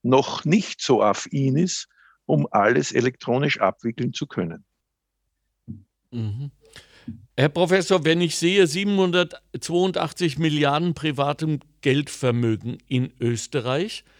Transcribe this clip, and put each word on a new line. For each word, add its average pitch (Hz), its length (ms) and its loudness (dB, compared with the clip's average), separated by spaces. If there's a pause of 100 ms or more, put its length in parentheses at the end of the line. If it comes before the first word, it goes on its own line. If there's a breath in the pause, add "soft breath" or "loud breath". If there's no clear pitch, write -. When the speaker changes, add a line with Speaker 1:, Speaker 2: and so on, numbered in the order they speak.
Speaker 1:
noch 131 400 2
nicht - 380 0
so 107 200 2
affin 135 540 0
ist, 175 320 -2 (380 soft breath)
um 147 260 0
alles 107 400 2
elektronisch 127 720 -2
abwickeln 113 520 -2
zu - 140 -8
können. 82 380 -8 (1500)
Speaker 2:
Mhm. 117 400 -8 (840 loud breath)
Herr 143 140 2
Professor, 175 560 2
wenn 170 160 4
ich 170 160 0
sehe, 180 300 4
siebenhundertzweiundachtzig 175 1700 0
Milliarden 151 560 2
privatem 147 640 -2 (220)
Geldvermögen 120 960 0 (100)
in 127 320 -2
Österreich, 127 840 -4 (160 soft breath)